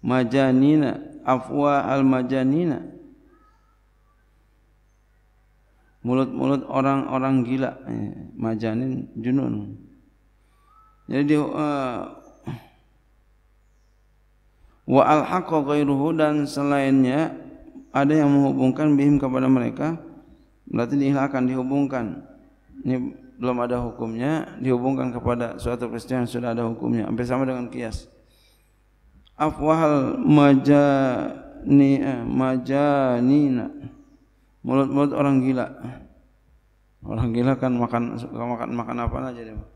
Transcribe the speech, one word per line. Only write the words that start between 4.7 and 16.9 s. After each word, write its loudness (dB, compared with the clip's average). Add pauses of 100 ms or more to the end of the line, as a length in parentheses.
Mulut-mulut -2
orang-orang 0
gila. -4 (160)
Ya, -8 (240)
majanin -4
junun. -2 (1300)
Jadi 0
dia, 2
eh, -4 (2750)
wa 4
alhaqa 0
ghairuhu, 0
dan 0
selainnya 0 (640)